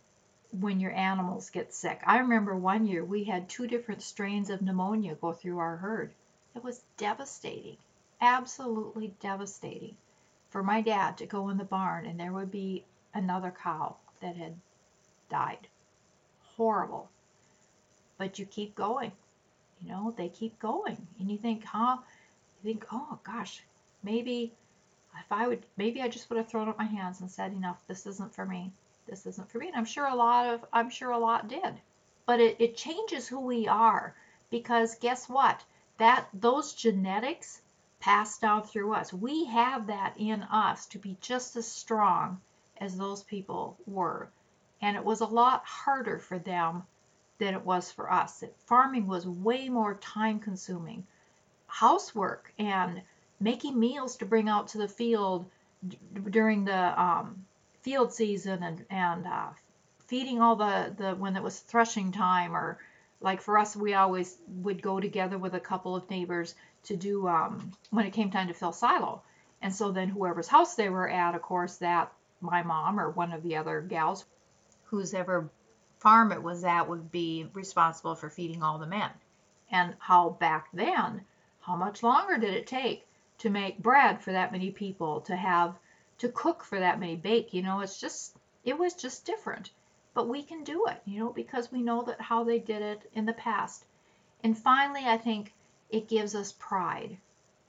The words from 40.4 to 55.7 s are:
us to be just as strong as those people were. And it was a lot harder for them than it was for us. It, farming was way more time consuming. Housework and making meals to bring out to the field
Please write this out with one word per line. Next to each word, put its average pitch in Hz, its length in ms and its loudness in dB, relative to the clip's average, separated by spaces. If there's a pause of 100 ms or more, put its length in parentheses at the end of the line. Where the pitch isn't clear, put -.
us 196 420 2
to - 120 -16
be 185 220 -12
just 247 360 -4
as 226 100 -4
strong 185 720 0 (380)
as 190 180 -8
those 196 280 -6
people 190 520 -8 (100)
were. 190 440 -4 (500)
And 208 160 -2
it - 80 -6
was 220 160 0
a 226 60 2
lot 240 380 6
harder 262 540 -2
for - 200 -8
them 175 440 -2 (560)
than 196 160 0
it - 100 -6
was 180 260 0
for - 220 -4
us. - 300 0
It, - 120 -14 (120)
farming 254 400 4
was 185 200 -2
way 220 420 -2
more 220 260 0
time 214 460 -2
consuming. 185 680 -10 (600)
Housework - 920 2
and 190 440 -2 (380)
making 247 380 0
meals 254 380 0
to 214 100 -6
bring 214 220 4
out 208 200 2
to 214 100 -8
the 208 100 -2
field 202 580 0 (400)